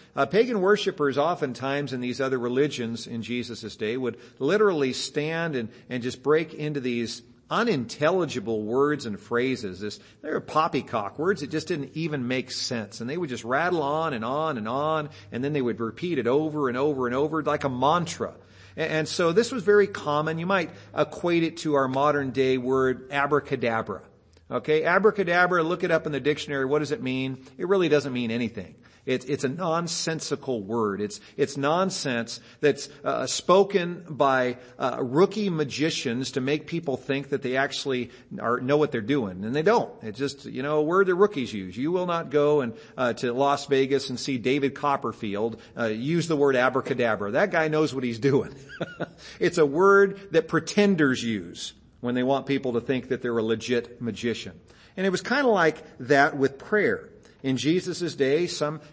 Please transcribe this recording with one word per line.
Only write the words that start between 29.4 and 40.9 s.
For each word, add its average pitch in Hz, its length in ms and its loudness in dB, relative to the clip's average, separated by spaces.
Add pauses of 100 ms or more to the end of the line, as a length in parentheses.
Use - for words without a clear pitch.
a 135 60 0
nonsensical 160 1120 -4
word. 101 400 -2
It's, 104 180 -6 (160)
it's - 220 -2
nonsense 143 840 -2 (180)
that's, 143 300 2 (140)
uh, 131 220 -2
spoken 180 800 2
by, 131 500 2 (200)
uh, 123 240 -2
rookie 190 480 2
magicians 135 800 -2
to 135 100 -2
make 151 260 -2
people 165 300 -4
think 139 320 -4
that 139 120 -2
they 127 160 -2
actually 131 540 -2 (280)
are, 117 200 0
know 131 180 2
what 147 140 2
they're 117 100 -2
doing. 101 440 -2
And 117 100 -4
they 156 80 0
don't. 196 280 2 (120)
It's 110 160 -10
just, 135 260 -6
you 117 160 -8
know, 151 160 -2
a 151 60 4
word 180 240 4